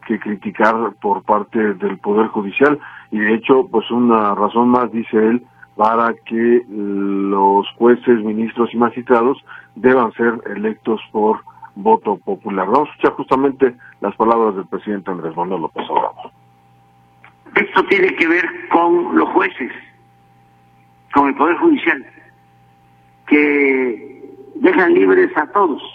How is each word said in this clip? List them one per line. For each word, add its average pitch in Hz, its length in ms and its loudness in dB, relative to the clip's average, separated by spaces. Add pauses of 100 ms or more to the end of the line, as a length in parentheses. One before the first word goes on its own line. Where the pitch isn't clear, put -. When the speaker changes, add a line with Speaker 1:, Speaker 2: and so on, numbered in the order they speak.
Speaker 1:
que 110 140 -4
criticar 107 800 -2
por 98 240 -2
parte 107 360 -2 (160)
del 95 240 -6
Poder 107 280 0
Judicial 131 520 0 (320)
y, 110 80 -4
de 107 160 2
hecho, 131 360 2
pues, 110 200 -2
una 113 440 2
razón 110 340 0
más, 123 220 2
dice 110 260 -4
él, 113 280 2 (300)
para 113 380 2 (120)
que 120 420 2
los 98 1000 0 (100)
jueces, 120 460 4
ministros 110 500 -2
y - 40 -4
magistrados 120 600 0 (380)
deban 127 380 2
ser 117 280 -2 (140)
electos 107 440 -4 (120)
por 107 300 0 (340)
voto 107 420 0
popular. 95 500 -6
Vamos 143 220 0
a - 20 -20
escuchar - 220 0
justamente 135 600 0 (260)
las 101 140 -6
palabras 113 400 2
del 92 120 -8
presidente 98 440 -8
Andrés 82 240 -8
Manuel 87 260 -4
López - 280 -8
Obrador. - 420 -6 (1200)
Speaker 2:
Esto 190 300 0
tiene 185 300 0
que 165 120 0
ver 170 180 0 (240)
con 170 460 2
los 160 140 2
jueces, - 420 -2 (1400)
con 143 140 2
el 135 80 -2
Poder 165 220 0
Judicial, 156 480 0 (1200)
que 139 1000 0 (300)
dejan 185 400 2
libres 185 420 4
a 156 140 -2
todos 185 300 0 (140)